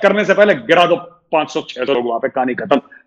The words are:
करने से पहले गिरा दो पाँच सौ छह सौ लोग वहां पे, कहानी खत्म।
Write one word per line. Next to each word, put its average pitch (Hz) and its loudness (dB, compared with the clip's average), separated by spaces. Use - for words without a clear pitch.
करने 202 2
से 185 2
पहले 247 4
गिरा 156 2
दो 170 2
पाँच 151 -2
सौ 156 -6
छह 127 -8
सौ 139 0
लोग 120 -2
वहां 117 -4
पे, 131 -4
कहानी 127 -4
खत्म। 113 0